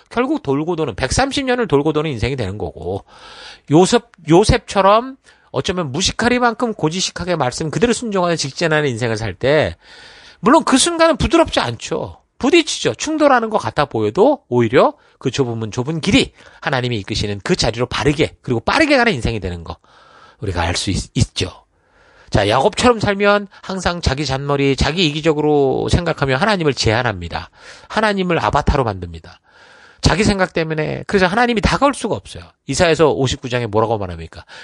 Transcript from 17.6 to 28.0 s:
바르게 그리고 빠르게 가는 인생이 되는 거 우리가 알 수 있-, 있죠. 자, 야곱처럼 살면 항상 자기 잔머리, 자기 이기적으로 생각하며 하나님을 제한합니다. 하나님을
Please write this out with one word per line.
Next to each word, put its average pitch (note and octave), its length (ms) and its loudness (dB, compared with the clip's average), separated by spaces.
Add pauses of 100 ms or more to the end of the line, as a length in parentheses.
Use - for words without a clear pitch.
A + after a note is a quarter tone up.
바르게 C#3+ 540 -2
그리고 A#2+ 180 -2
빠르게 D4 360 0
가는 A#3 160 2
인생이 A#2 280 -4
되는 F2 240 -8
거 E2 120 -12 (640)
우리가 F2 220 -4
알 E2+ 140 -2
수 - 160 -4
있-, - 240 -4
있죠. - 500 -4 (640)
자, G2+ 200 2
야곱처럼 A3 500 2
살면 G3+ 480 2 (140)
항상 F3+ 400 -6
자기 C#3 240 0
잔머리, C#3 500 0
자기 D#3 320 0
이기적으로 D3 800 2
생각하며 D3+ 460 0
하나님을 E3 380 0
제한합니다. F#2+ 760 -2 (380)
하나님을 F#3+ 560 0